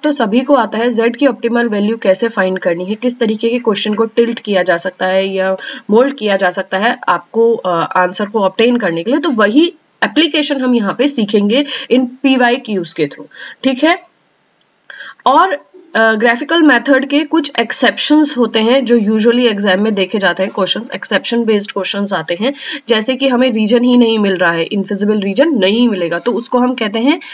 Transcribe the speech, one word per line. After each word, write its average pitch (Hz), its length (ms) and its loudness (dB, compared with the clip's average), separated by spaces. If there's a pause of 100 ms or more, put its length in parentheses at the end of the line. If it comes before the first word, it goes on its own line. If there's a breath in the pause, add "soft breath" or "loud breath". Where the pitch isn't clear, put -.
तो 302 80 0
सभी 240 300 0
को 285 120 0
आता 220 240 -2
है, 240 140 0
जेड 226 240 0
की 285 120 2
ऑप्टिमल 240 400 -2
वैल्यू 208 300 -2
कैसे 208 300 0
फाइंड 190 320 -2
करनी 180 260 -2
है, 208 100 -4
किस 247 240 -4
तरीके 220 300 0
के 240 100 -2
क्वेश्चन 214 340 -2
को 220 120 -2
टिल्ट 233 340 -2
किया 190 240 0
जा 170 140 0
सकता 190 280 -6
है 190 220 0
या 190 300 -2 (320 loud breath)
मोल्ड 254 240 4
किया 202 240 -2
जा 190 120 0
सकता 190 280 -4
है 233 220 -2 (100)
आपको, 226 440 0
अ, 190 160 -4 (280)
आंसर 185 280 0
को 214 140 -4
ऑब्टेन 226 380 2
करने 170 260 -2
के 214 80 -4
लिए, 302 80 2
तो 320 100 -2
वही 233 440 2 (300)
Application 285 580 0
हम 247 140 2
यहाँ 202 220 -2
पे 269 100 2
सीखेंगे 220 580 0 (260 loud breath)
in 254 160 4 (160)
पीवाईक्यूज़ 240 720 0
के 151 120 -2
through। - 180 -14 (380 loud breath)
ठीक 262 200 0
है, 349 200 2 (1200 loud breath)
और, 277 280 2 (420)
अ, 220 180 4
graphical 247 480 0
method 262 440 4
के 285 180 0
कुछ 302 360 -2
exceptions 285 800 0
होते 233 220 0
हैं 240 260 2
जो 233 140 4
usually 220 460 2
exam 202 360 0
में 214 140 0
देखे 196 240 -2
जाते 185 240 0
हैं 208 120 -4
questions, 208 400 -4
exception 220 500 -2
based 208 260 0
questions 202 420 -4
आते 170 280 -4
हैं। 269 120 -2 (340 loud breath)
जैसे 220 280 0
कि 269 120 0
हमें 254 240 2
रीजन 220 320 2
ही 247 140 4
नहीं 226 220 4
मिल 196 180 0
रहा 175 140 2
है, 170 120 0
invisible 202 560 -2
region 202 300 0
नहीं 226 400 2
मिलेगा, 170 300 -4
तो 240 120 -4
उसको 240 260 -2
हम 247 160 2
कहते 220 260 -4
हैं 294 200 0 (140 loud breath)